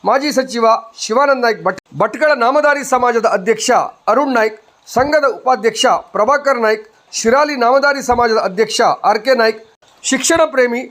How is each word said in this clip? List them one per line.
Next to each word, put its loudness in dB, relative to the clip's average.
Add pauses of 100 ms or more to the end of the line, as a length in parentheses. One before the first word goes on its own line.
ಮಾಜಿ 0
ಸಚಿವ -2 (320)
ಶಿವಾನಂದ 0
ನಾಯ್ಕ್ -2
ಭಟ್-, -4 (180)
ಭಟ್ಕಳ 0 (120)
ನಾಮಧಾರಿ 2 (100)
ಸಮಾಜದ 0 (100)
ಅಧ್ಯಕ್ಷ -2 (380)
ಅರುಣ್ 0
ನಾಯ್ಕ್, -2 (300)
ಸಂಘದ 0 (100)
ಉಪಾಧ್ಯಕ್ಷ -2 (300)
ಪ್ರಭಾಕರ್ 0
ನಾಯ್ಕ್, -2 (280)
ಶಿರಾಲಿ 0
ನಾಮಧಾರಿ 2
ಸಮಾಜದ 0
ಅಧ್ಯಕ್ಷ -2
ಆರ್ 0
ಕೆ 2
ನಾಯ್ಕ್, 0 (420)
ಶಿಕ್ಷಣ 0
ಪ್ರೇಮಿ -2